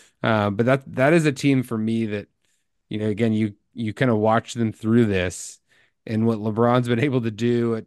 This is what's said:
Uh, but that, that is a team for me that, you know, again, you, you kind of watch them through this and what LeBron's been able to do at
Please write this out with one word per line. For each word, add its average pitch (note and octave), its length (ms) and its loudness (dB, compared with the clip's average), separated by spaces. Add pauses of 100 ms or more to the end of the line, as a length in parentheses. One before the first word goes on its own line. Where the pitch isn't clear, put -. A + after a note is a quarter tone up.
(240)
Uh, G#2+ 280 2
but A2+ 160 -2
that, C3+ 280 0
that C#3 180 4
is E3 120 4
a D3 60 2
team C3+ 320 0
for A#2+ 140 -6
me A2+ 280 -2
that, G#2 220 -6 (600)
you G#2+ 100 -6
know, G#2+ 80 -2
again, A2 260 0
you, G#2+ 220 -2 (180)
you A2 180 -6
kind B2+ 200 0
of A2 60 2
watch A2 360 0
them A#2 180 -2
through A2+ 340 2
this F#2 540 -2 (460)
and A2 220 -2
what A2+ 100 0
LeBron's A#2 500 0
been A#2+ 120 0
able C3 220 0
to A2+ 100 -4
do A#2 440 -2
at G#2+ 120 -8